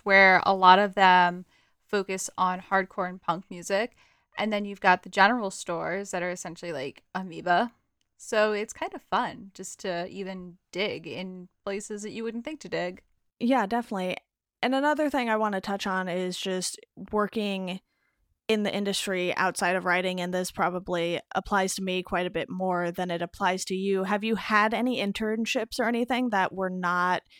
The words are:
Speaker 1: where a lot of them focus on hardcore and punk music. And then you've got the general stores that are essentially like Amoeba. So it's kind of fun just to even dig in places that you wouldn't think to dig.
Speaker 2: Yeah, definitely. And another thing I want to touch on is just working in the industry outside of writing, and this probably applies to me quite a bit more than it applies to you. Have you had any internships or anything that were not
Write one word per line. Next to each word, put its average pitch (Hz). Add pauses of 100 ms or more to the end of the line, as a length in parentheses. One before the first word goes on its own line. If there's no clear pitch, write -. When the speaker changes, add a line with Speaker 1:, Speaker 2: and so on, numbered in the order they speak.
Speaker 1:
where 196
a 196
lot 185
of 202
them 180 (400)
focus 190
on 185
hardcore 190
and 180
punk 180
music. 196 (400)
And 214
then 208
you've 202
got 180
the -
general 202
stores 175
that 180
are 180
essentially 175
like 139 (120)
Amoeba. 180 (460)
So 214
it's 208
kind 381
of 392
fun 196
just -
to 180
even 185 (120)
dig 175
in 180 (160)
places 202
that 208
you 226
wouldn't 233
think 311
to -
dig. 175 (380)
Speaker 2:
Yeah, 240
definitely. 196 (440)
And 254
another 294
thing 247
I 220
want 214
to 190
touch 202
on 185
is 180
just 185 (320)
working 196 (680)
in 220
the 202
industry 196
outside 180
of 180
writing, 185
and 180
this 180
probably 175 (140)
applies 190
to 190
me 185
quite 180
a 180
bit -
more 180
than 180
it 170
applies 185
to -
you. 190
Have 202
you 220
had 214
any 233
internships 220
or 247
anything 240
that 190
were 185
not 180 (160)